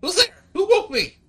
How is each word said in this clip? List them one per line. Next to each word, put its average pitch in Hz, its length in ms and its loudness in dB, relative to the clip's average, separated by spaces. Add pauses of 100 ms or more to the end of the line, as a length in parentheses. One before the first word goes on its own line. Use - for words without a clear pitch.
Who's 359 160 -6
there? - 180 0 (200)
Who 381 160 0
woke 427 200 2
me? 247 280 -6 (100)